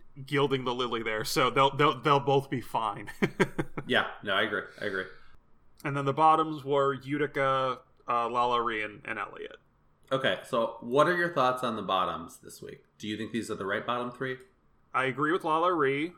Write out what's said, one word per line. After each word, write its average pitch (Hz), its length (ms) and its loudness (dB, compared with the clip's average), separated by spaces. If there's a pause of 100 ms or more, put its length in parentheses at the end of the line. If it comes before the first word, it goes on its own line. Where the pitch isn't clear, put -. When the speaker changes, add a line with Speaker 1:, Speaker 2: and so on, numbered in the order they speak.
(260)
Speaker 1:
gilding 139 380 2
the 123 100 -2
lily 120 300 -2
there, 110 220 -2
so 131 260 2
they'll, 139 240 6
they'll, 147 260 4
they'll 151 200 4
both 139 280 2
be 127 120 -2
fine. 110 500 -4 (100)
<laughs> - 640 -2
Speaker 2:
Yeah, 113 220 2 (160)
no, 101 100 -2
I 101 100 4
agree. 101 180 0 (200)
I - 40 -4
agree. 95 180 -4 (800)
Speaker 1:
And 139 120 -4
then 143 100 -2
the 139 80 2
bottoms 156 500 4
were 139 300 2
Utica, 135 840 -2 (280)
uh, 117 220 0
Lala 120 340 2
Ree, 110 180 -2
and, 104 240 -8
and 110 140 -6
Elliot. 87 380 -10 (540)
Speaker 2:
Okay, 123 320 0
so 113 360 -2
what 135 280 4
are 175 80 2
your 175 180 0
thoughts 127 300 2
on 113 120 -2
the 104 80 -6
bottoms 87 580 -2
this - 220 -18
week? - 180 -16 (160)
Do 104 100 -10
you 107 100 -4
think 107 140 -8
these 110 200 -4
are 98 40 -4
the 95 100 -8
right 104 200 -2
bottom 120 240 -4
three? 131 280 -8 (560)
Speaker 1:
I 127 120 0
agree 135 260 0
with 180 120 0
Lala 160 300 2
Ree. 147 440 0